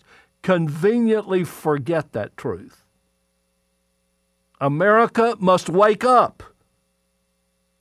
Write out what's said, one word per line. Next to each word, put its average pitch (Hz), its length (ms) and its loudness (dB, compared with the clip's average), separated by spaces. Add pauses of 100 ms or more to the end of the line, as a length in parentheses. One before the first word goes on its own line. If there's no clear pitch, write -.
(420)
conveniently 190 1000 0
forget 151 680 -4
that - 240 -8
truth. 110 460 -12 (1800)
America 214 800 2
must 185 280 2
wake 208 380 2
up. 240 380 2 (1400)